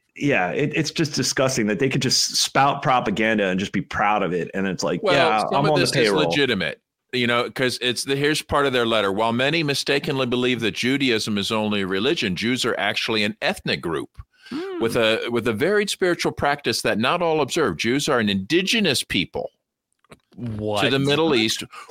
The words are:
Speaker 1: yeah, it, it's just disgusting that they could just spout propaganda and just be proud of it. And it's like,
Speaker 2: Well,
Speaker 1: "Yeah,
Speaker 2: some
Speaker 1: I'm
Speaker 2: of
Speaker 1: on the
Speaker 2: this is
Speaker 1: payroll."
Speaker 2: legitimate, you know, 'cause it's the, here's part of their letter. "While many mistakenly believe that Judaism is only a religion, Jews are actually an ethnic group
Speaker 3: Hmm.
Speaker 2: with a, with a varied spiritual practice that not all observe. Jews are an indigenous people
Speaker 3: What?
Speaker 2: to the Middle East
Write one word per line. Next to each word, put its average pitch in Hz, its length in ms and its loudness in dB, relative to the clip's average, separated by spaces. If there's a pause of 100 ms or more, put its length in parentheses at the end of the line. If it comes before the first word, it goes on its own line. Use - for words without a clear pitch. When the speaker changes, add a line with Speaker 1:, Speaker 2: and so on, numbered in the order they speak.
(160)
Speaker 1:
yeah, 120 360 2
it, 143 240 0
it's 147 160 0
just 156 220 -2
disgusting 131 540 0
that 104 120 0
they 135 100 2
could 127 120 0
just - 360 0
spout 139 440 2
propaganda 110 640 2
and 92 120 0
just 95 140 -4
be 98 80 0
proud 104 420 0
of 87 100 -2
it. 82 200 -2
And 98 120 -2
it's 92 180 -4
like, 87 200 -2
Speaker 2:
Well, 190 100 2
Speaker 1:
"Yeah, 110 280 4
Speaker 2:
some - 120 -2
Speaker 1:
I'm 147 120 2
Speaker 2:
of 151 60 2
Speaker 1:
on 151 40 4
the 143 60 2
Speaker 2:
this - 100 0
is - 40 -4
Speaker 1:
payroll." 104 340 4
Speaker 2:
legitimate, 95 520 0 (320)
you 123 140 0
know, 120 240 0
'cause 127 300 0
it's 123 240 -2
the, 139 100 -2
here's 147 260 0
part 143 240 0
of 135 80 0
their 123 140 2
letter. 107 240 2
"While 113 220 0
many 139 280 0
mistakenly 139 640 -2
believe 123 360 0
that 110 100 0
Judaism 117 680 0
is 98 140 -4
only 107 300 0
a 95 60 -2
religion, 101 480 -2
Jews 120 300 -2
are 117 140 0
actually 107 440 -2
an 107 180 -2
ethnic 139 400 -2
group 76 280 -4 (400)
Speaker 3:
Hmm. 359 320 -8
Speaker 2:
with 113 140 0
a, 113 360 2
with 117 160 -2
a 120 60 2
varied 196 360 0
spiritual 175 420 0
practice 143 520 -2
that 110 160 2
not 147 220 0
all 160 200 2
observe. 131 360 0
Jews 127 300 0
are 135 120 2
an 107 100 2
indigenous 156 760 0
people - 460 -4 (840)
Speaker 3:
What? 107 480 -2
Speaker 2:
to 120 80 2
the 135 80 2
Middle 147 360 2
East 113 280 0 (280)